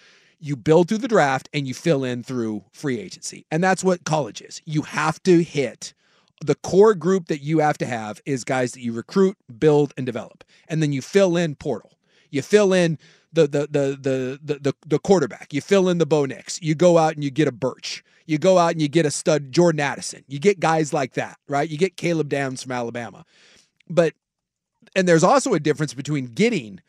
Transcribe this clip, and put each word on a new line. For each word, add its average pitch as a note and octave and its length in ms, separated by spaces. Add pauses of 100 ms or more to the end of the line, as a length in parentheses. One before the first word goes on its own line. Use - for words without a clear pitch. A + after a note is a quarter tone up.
(400)
You D3 160
build D#3+ 320
through A3 100
the A#3+ 100
draft, D3 440
and C#3+ 160
you B2 60
fill C#3 300
in B2 180
through A2 500
free C3 260
agency. - 520
And D#3+ 120
that's F#3 220
what F3+ 200
college C#3+ 360
is. - 240
You D#3 180
have D#3 420
to F3 180
hit, C#3 500 (480)
the D3 140
core G#3 400
group F3+ 320
that D3+ 160
you D#3 160
have D3 200
to D3+ 80
have A2 380
is C3+ 200
guys C3 280
that C3 80
you A#2 140
recruit, F#3+ 420 (220)
build, D3 400
and C3 80
develop. A2+ 360 (260)
And D#3+ 140
then D3 120
you C3 80
fill F#3+ 340
in E3 180
portal. - 440 (320)
You C#3 100
fill G3+ 320
in E3+ 260 (340)
the, D#3 140
the, C#3+ 140 (100)
the, C#3+ 300
the, C3 420
the, D3 180
the, D#3+ 140 (120)
the D3 120
quarterback. F#3+ 540
You C#3 80
fill F#3+ 280
in F3 100
the E3 80
Bo D3 180
Nix. - 380
You D#3 120
go E3+ 240
out D#3+ 160
and D3 100
you C#3 60
get C#3+ 180
a C3 40
Birch. - 520 (220)
You D#3 120
go F3+ 200
out E3+ 140
and D#3+ 100
you D3 60
get D#3 180
a C#3+ 40
stud C#3+ 400
Jordan E3 300
Addison. - 480
You C#3 100
get F#3+ 220
guys D#3+ 320
like C#3+ 220
that, A2+ 240 (100)
right? C#3+ 200
You D3+ 100
get F#3 180
Caleb D#3+ 320
Downs C#3 340
from C3 100
Alabama. A#2+ 520 (640)
But, E3 260 (800)
and F#3 140
there's E3 160
also B3 300
a E3 60
difference D3+ 340
between C#3 320
getting A#2+ 640